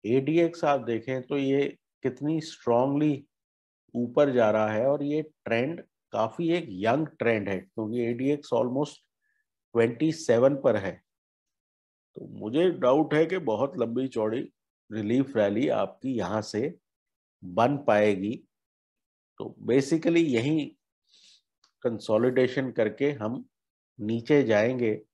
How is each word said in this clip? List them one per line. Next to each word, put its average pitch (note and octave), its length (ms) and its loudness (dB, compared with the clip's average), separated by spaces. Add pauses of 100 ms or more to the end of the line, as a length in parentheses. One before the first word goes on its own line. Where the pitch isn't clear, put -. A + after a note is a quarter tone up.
एडीएक्स D#3 580 0
आप C#3+ 160 2
देखें A#2 420 -4
तो C#3+ 140 -6
ये C#3 420 0 (240)
कितनी D3 380 -4
strongly C#3 880 0 (680)
ऊपर B2 360 2
जा A#2 200 4
रहा G#2+ 180 2
है G#2+ 180 0
और D3 160 0
ये D3 200 -2
trend C#3 640 -4 (280)
काफी A2+ 400 -2
एक E3+ 160 -2
young A2+ 380 0
trend A2 420 -2
है, F#2+ 100 -2
क्योंकि A2 420 -6
एडीएक्स C3 540 -2
almost B2 420 -2 (760)
ट्वेंटी A#2 400 2
सेवन C3 440 2
पर B2+ 200 0
है। F#2+ 260 -8 (1120)
तो - 120 -16
मुझे B2 440 -2
डाउट C#3+ 440 2
है D#3+ 120 4
कि F#3 120 -6
बहुत C3 380 -2
लंबी A#2+ 320 -2
चौड़ी A2+ 440 -4 (400)
relief A#2 440 -2
rally G#2+ 320 2
आपकी A#2 460 -4
यहाँ G#2 280 -2
से B2 360 -6 (680)
बन A#2 340 2
पाएगी। G#2+ 720 2 (880)
तो - 240 -12
basically D#3+ 640 2
यही C#3 520 -2 (1080)
consolidation B2 880 2
करके A2+ 380 0
हम B2 380 -6 (520)
नीचे A#2 420 2
जाएंगे। A2+ 720 2